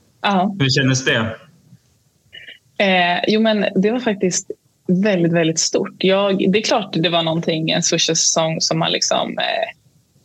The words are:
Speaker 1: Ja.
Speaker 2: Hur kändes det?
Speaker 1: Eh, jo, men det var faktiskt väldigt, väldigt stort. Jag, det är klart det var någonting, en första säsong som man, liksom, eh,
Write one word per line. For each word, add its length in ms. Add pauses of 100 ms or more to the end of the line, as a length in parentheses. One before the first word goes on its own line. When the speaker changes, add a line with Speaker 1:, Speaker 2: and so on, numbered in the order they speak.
(220)
Speaker 1:
Ja. 380
Speaker 2:
Hur 100
kändes 360
det? 300 (1400)
Speaker 1:
Eh, 500
jo, 140
men 240 (100)
det 160
var 80
faktiskt 520 (360)
väldigt, 460
väldigt 260
stort. 440
Jag, 480
det 80
är 40
klart 300
det 160
var 140
någonting, 480
en 100
första 340
säsong 460
som 180
man, 120
liksom, 460
eh, 380 (500)